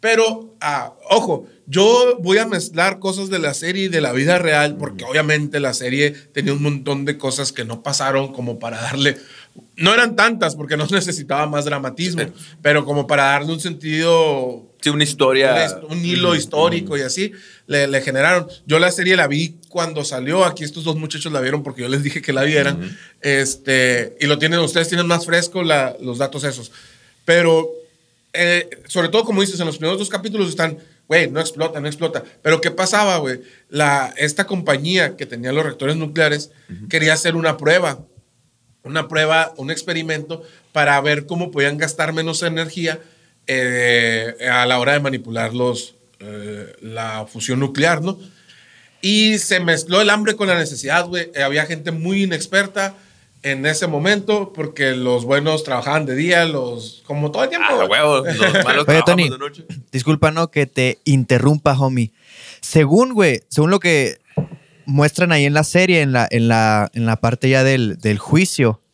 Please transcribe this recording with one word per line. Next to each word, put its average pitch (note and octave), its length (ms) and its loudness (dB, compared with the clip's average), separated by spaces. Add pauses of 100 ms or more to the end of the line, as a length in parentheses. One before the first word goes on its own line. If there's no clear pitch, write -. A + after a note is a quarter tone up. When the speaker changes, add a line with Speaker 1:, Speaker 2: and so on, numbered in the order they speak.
Speaker 1:
pero, A3+ 580 0
ah, C#3+ 360 -4 (140)
ojo, F#3+ 380 2 (180)
yo A#3 540 4
voy F#3 180 2
a A3 80 2
mezclar F#3 540 -2
cosas F#3+ 300 -6
de F#3+ 100 -4
la D3 140 -2
serie F#3 320 -4
y - 20 -2
de E3+ 140 0
la C3 100 -2
vida C#3+ 260 2
real, D3+ 380 0
porque A#2+ 300 -10
Speaker 2:
Ujú. B2 80 -8
Speaker 1:
obviamente D3+ 480 0
la C3 120 -2
serie C3+ 380 -2
tenía C#3+ 400 -6
un C#3+ 100 -2
montón C#3 440 -4
de D3 120 -4
cosas C3+ 360 -6
que B2 100 -8
no A2+ 180 -10
pasaron C3+ 520 -2
como A#2+ 260 -8
para A2+ 220 -10
darle, C3+ 340 -2 (600)
no F3+ 160 4
eran A#3 240 2
tantas, G3+ 400 2
porque D3 180 -6
no D3+ 120 -2
<laughs> - 40 -4
necesitaba D3+ 560 -2
más D3 160 -4
dramatismo, D3 600 -4
Speaker 2:
Sí. G2+ 40 -6 (340)
Speaker 1:
pero D3 220 4
como C#3+ 240 -2
para C#3+ 200 4
darle C#3+ 260 0
un D#3 80 -8
sentido, D#3 1080 0 (120)
Speaker 2:
Sí, - 80 2
una D3 160 2
historia. C3+ 480 4
Speaker 1:
un A#2 80 4
hist-, - 380 -4
un E3+ 60 -4
hilo F3+ 260 0
Speaker 2:
Ujú, E3 80 2
Speaker 1:
histórico E3+ 560 0
Speaker 2:
ujú. - 20 -2
Speaker 1:
y C#3 60 -2
así, F3+ 280 -4 (360)
le, C#3+ 200 2
le C#3 140 0
generaron. D3+ 440 2 (200)
Yo D3+ 120 2
la F3 140 4
serie F#3 240 2
la E3 120 4
vi D#3+ 280 -2 (140)
cuando D#3+ 340 -6
salió, C#3+ 400 0
aquí D#3+ 220 -2
estos D3 180 -12
dos D#3 140 -2
muchachos D#3 340 -8
la C#3+ 80 -2
vieron C3+ 240 -2
porque B2+ 200 -10
yo A#2+ 40 -6
les C#3 160 0
dije C#3+ 180 -4
que - 120 -4
la C3+ 100 2
vieran. D3 400 2
Speaker 2:
Ujú. F#2 60 -8 (320)
Speaker 1:
Este, C3 1000 0
y - 60 -2
lo D3 120 2
tienen, D#3+ 220 0
ustedes E3 300 0
tienen F3 180 0
más E3+ 180 0
fresco F3 380 -2
la, C#3+ 380 0
los B2 160 -8
datos C3+ 260 -4
esos. B2 300 -8 (520)
Pero, E3 440 4 (640)
eh, F3 360 2 (180)
sobre F3 200 -2
todo, G#3+ 160 2
como A3 160 0
dices, G3 220 0
en E3+ 40 -2
los D3+ 120 -6
primeros E3 200 -2
dos G3+ 120 -6
capítulos G3 400 -4
están, D#3+ 280 -4 (300)
"Güey, D#3 240 2
no C#3+ 80 -4
explota, D#3 400 -4
no C#3+ 80 -6
explota". D3+ 340 -6 (200)
Pero D#3+ 180 2
¿qué F3 100 0
pasaba, F#3+ 460 2
güey? C3 240 -4 (300)
La, C#3+ 480 0
esta D3+ 280 -2
compañía E3 680 0
que C#3 100 -10
tenía A#2+ 280 -8
los D3+ 100 0
reactores C#3+ 320 -4
nucleares D3+ 560 -2 (180)
Speaker 2:
Ujú. G2+ 200 -16
Speaker 1:
quería D#3 240 2
hacer E3 240 0
una D#3+ 180 0
prueba, E3 440 0 (840)
una D3+ 240 -6
prueba, D#3+ 480 2
un C3+ 160 -8
experimento D#3+ 720 -6 (300)
para C#3+ 260 2
ver D3 260 0
cómo E3+ 240 -6
podían C#3+ 280 0
gastar D#3 340 -4
menos D#3+ 320 -4
energía, E3 560 -4 (480)
eh, A#2+ 880 2 (160)
a B2 140 4
la B2+ 140 2
hora B2+ 140 4
de D3 60 2
manipular A#2 540 -4
los, B2 420 -4 (240)
eh, G#2 600 -14
la A2 500 -8
fusión B2 280 -4
nuclear, D3 420 0
¿no? F#3+ 180 -4 (840)
Y G#3+ 380 2
se F#3 200 0
mezcló F3 420 2
el G#3 80 4
hambre G#3 260 2
con G3+ 120 -2
la F3+ 100 2
necesidad, C#3+ 500 -2
güey. F3 280 -6
Eh, C#3 80 0
había C#3+ 220 0
gente D#3 260 -8
muy F3+ 320 -2
inexperta G3 720 -2 (460)
en C3+ 240 -4
ese D#3 220 0
momento G3 680 -2
porque C#3+ 400 -2
los B2 300 0
buenos D3+ 400 0
trabajaban C#3+ 400 -2
de B2+ 100 -4
día, E3+ 300 2
los, A#2+ 600 -6
como D3 260 -4
todo - 120 -2
el C3 60 -2
tiempo, - 200 0
Speaker 2:
Ah, C4+ 60 2
Speaker 1:
güey. - 140 0
Speaker 2:
huevo, D3+ 360 4
los - 0 -
Speaker 1:
<laughs> E3+ 400 2
Speaker 2:
malos D3 220 2
Speaker 3:
Oye, D#3 140 6
Speaker 2:
trabajamos - 40 2
Speaker 3:
Tony, F3 240 4
Speaker 2:
de B2+ 80 -8
noche. D3 280 -10 (260)
Speaker 3:
disculpa, D3+ 400 2
¿no? D#3+ 180 0
Que C#3+ 160 0
te B2+ 380 0
interrumpa, C3+ 760 4
homie. B2+ 360 0 (480)
Según, F3 520 4
güey, E3+ 360 2
según D3+ 220 2
lo G3 100 2
que C#3 380 2 (640)
muestran D3 480 2
ahí D3 120 4
en C#3+ 80 2
la D3+ 120 2
serie, F3+ 360 4
en C3+ 120 2
la, A#2+ 180 4
en A#2 160 2
la, A2 460 4
en A#2 120 -2
la A2+ 120 2
parte A#2+ 320 0
ya C3 160 4
del, B2+ 320 0
del G#2+ 220 0
juicio D3 600 2 (120)